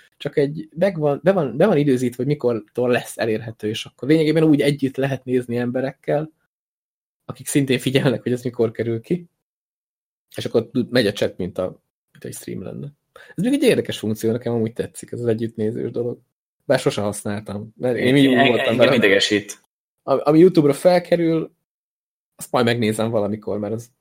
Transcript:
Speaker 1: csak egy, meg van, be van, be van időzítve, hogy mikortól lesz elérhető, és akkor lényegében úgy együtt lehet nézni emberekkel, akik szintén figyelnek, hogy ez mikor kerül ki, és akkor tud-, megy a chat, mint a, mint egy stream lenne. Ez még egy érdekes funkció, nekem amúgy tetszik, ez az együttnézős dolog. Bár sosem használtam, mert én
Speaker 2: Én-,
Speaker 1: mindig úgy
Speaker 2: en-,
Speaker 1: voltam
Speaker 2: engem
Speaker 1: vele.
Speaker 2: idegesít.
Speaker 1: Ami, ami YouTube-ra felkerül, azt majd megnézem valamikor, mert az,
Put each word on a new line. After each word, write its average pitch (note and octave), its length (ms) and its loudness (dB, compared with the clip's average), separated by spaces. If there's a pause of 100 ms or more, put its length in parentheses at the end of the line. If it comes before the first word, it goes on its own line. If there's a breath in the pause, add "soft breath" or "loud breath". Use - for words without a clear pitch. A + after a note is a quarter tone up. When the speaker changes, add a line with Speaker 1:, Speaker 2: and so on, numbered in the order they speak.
(180 loud breath)
Speaker 1:
csak - 200 -6
egy, D3+ 380 -4
meg F3+ 240 0
van, C#3+ 240 0
be F3+ 80 4
van, C#3 260 -2
be E3 100 4
van F#3 100 4
időzítve, B2+ 400 2
hogy B2+ 80 -4
mikortól B2 640 -2
lesz - 280 -2
elérhető, A2 500 -4
és G#2+ 180 -6
akkor - 220 -10
lényegében D#3 360 4
úgy D3 180 4
együtt C#3+ 360 0
lehet C3+ 280 -2
nézni B2 320 -2
emberekkel, C3+ 760 -4 (920)
akik - 220 -14
szintén C3+ 320 0
figyelnek, B2+ 440 0
hogy - 80 -2
ez B2 120 -4
mikor A#2 280 -2
kerül A2+ 300 -6
ki, F3 240 -4 (1120)
és - 100 -12
akkor A#2 240 -2
tud-, A#2+ 220 -4
megy A#2+ 160 2
a G2+ 40 2
chat, - 260 -4
mint F2+ 200 -8
a, F#2 240 -6 (300)
mint - 140 -20
egy - 80 -12
stream A#1 300 -12
lenne. A#1 240 -12 (480 loud breath)
Ez F3 80 -4
még B3+ 100 0
egy C#4+ 100 0
érdekes D#3 360 2
funkció, A2 320 -2
nekem A#2+ 220 -4
amúgy A2+ 200 -2
tetszik, - 380 -10
ez A#2 80 -10
az A#2+ 80 -4
együttnézős A#2 640 -4
dolog. A#2+ 280 -6 (460)
Bár C3+ 140 2
sosem A#2+ 240 -2
használtam, G#2 760 -8
mert B2 200 -2
én B2+ 80 -2
Speaker 2:
Én-, B2+ 80 4
Speaker 1:
mindig C#3 180 6
úgy B2+ 60 4
Speaker 2:
en-, C3+ 100 4
Speaker 1:
voltam B2 200 0
Speaker 2:
engem A#2 180 4
Speaker 1:
vele. - 100 4
Speaker 2:
idegesít. G2+ 640 2 (420)
Speaker 1:
Ami, C3+ 200 0
ami D#3 160 6
YouTube-ra E3 340 6
felkerül, E3+ 800 2 (840)
azt - 160 -14
majd B2 140 2
megnézem A2+ 440 0
valamikor, G#2 500 -4
mert G#2 140 -6
az, A#2 160 -10 (120)